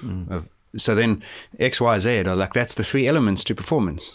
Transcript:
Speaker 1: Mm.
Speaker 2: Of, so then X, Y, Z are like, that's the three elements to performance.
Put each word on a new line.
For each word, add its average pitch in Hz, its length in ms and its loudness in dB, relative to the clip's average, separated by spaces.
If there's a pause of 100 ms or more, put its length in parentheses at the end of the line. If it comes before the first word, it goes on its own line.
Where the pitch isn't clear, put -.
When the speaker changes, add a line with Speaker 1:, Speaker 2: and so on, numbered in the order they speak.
Speaker 1:
Mm. 92 300 -8
Speaker 2:
Of, 85 160 -8 (300)
so 107 180 0
then 113 260 2 (380)
X, 127 220 0
Y, 117 180 4
Z 113 220 2
are 90 140 0
like, 92 180 0
that's 120 220 0
the 110 80 0
three 135 240 2
elements 123 360 2
to 107 120 -2
performance. 95 600 -2